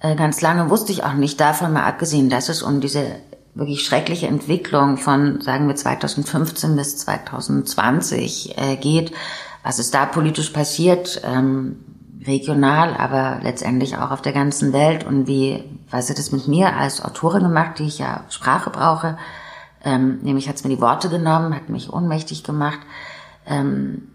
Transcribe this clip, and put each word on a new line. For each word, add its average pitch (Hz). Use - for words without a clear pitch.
Äh, 156
ganz 151
lange 170
wusste 214
ich 175
auch 131
nicht, 143
davon 156
mal 151
abgesehen, 143
dass 120
es 165
um 143
diese 139
wirklich 143
schreckliche 170
Entwicklung 143
von, 143
sagen 139
wir, 139
zweitausendfünfzehn 151
bis 143
zweitausendzwanzig, -
äh, 135
geht, 160
was 127
ist -
da 139
politisch 156
passiert, 175
ähm, 131
regional, 143
aber 131
letztendlich 127
auch 135
auf 135
der 147
ganzen 143
Welt 156
und 135
wie, 135
was 123
hat 143
es -
mit 135
mir 165
als 139
Autorin 175
gemacht, 165
die 151
ich 147
ja 131
Sprache -
brauche, 160
ähm, 131
nämlich 139
hat's 143
mir 135
die 127
Worte 127
genommen, 165
hat -
mich 135
ohnmächtig 156
gemacht, 151
ähm, 139